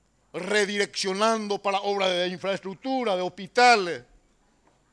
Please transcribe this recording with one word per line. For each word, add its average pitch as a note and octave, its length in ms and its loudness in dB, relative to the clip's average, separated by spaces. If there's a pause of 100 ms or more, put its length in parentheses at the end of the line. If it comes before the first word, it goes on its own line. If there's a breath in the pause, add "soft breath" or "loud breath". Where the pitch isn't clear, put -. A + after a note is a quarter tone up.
(320)
redireccionando G3+ 1300 -2
para G3+ 180 0
obras G3+ 300 0
de F3+ 180 0
infraestructura, F#3+ 880 -4
de F3+ 60 -2
hospitales, F#3 800 2 (880)